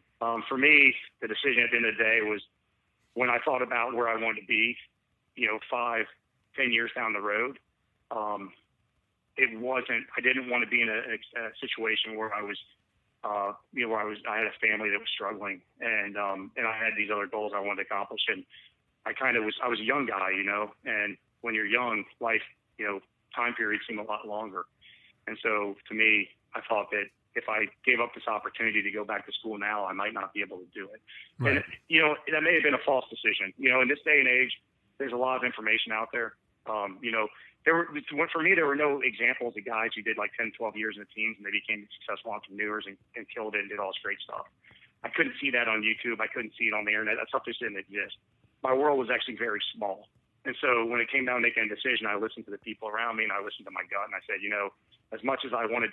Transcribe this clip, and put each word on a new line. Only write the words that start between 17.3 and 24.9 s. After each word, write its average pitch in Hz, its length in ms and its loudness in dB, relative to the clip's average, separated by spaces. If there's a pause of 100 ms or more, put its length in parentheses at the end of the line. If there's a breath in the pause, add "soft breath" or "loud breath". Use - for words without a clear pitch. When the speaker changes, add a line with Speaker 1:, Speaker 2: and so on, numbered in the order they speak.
Speaker 1:
I 101 40 -2
wanted 98 240 -2
to - 40 -6
accomplish. 101 400 -4
And 95 160 0 (640 loud breath)
I 113 80 -4
kinda 123 280 2
was, 107 220 -2
I 127 40 0
was 117 120 0
a 107 40 -6
young 131 220 2
guy, 95 260 0
you 95 120 0
know, 101 280 0 (140)
and 104 320 -2 (240)
when 117 140 -2
you're 107 100 0
young, 113 380 0 (160)
life, 113 240 -2 (340)
you 107 80 -6
know, 101 140 -4 (360)
time 120 180 -2
periods 104 340 -2
seem 107 120 -6
a 104 40 -8
lot 104 240 -8
longer. 104 380 -8 (640 loud breath)